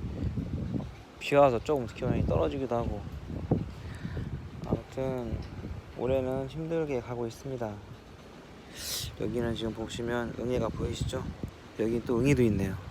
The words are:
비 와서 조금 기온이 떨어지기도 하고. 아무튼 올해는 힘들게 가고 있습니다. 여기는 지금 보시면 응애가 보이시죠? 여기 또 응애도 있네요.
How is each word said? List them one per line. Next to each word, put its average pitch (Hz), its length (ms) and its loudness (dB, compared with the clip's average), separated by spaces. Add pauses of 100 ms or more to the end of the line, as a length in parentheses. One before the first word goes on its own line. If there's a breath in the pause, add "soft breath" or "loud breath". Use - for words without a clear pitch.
(1200)
비 - 140 0
와서 135 280 8
조금 135 240 2
기온이 - 380 2
떨어지기도 143 500 2
하고. 107 260 0 (1700 loud breath)
아무튼 127 720 -2 (600)
올해는 131 500 2
힘들게 156 520 0
가고 120 260 -2
있습니다. 120 440 -4 (1500 loud breath)
여기는 113 340 2
지금 110 200 -2
보시면 117 640 -2
응애가 117 320 2
보이시죠? - 520 -2 (560)
여기 113 280 4
또 123 120 4
응애도 131 260 8
있네요. 98 300 4 (160)